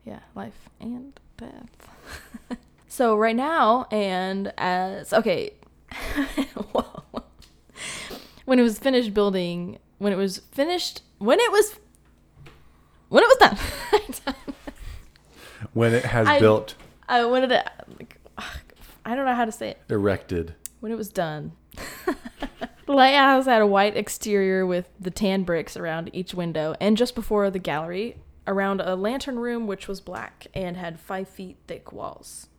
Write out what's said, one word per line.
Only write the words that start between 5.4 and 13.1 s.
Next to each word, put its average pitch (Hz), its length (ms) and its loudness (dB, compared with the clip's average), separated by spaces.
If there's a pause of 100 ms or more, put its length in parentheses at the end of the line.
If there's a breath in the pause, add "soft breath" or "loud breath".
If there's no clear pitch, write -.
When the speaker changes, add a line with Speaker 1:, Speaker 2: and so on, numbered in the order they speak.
Speaker 1:
<laughs> - 840 -6
Well, - 320 -4 (1400 loud breath)
when 262 140 6
it 240 40 8
was 220 140 2
finished 247 380 0
building, 180 640 0 (180)
when 202 160 0
it 180 40 -2
was 190 220 -2 (120)
finished, 339 500 -4 (160)
when 247 220 4
it 466 120 4
was, 415 240 2 (1300)
when 277 140 8